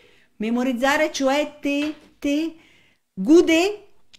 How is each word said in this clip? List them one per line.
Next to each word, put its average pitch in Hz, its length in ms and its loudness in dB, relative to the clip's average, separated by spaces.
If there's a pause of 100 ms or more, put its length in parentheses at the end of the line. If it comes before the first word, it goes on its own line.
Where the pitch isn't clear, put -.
(380)
Memorizzare, 262 760 -2
cioè 285 500 -2
te, 294 320 -4 (260)
te, 302 360 -4 (580)
gude, 330 720 2 (320)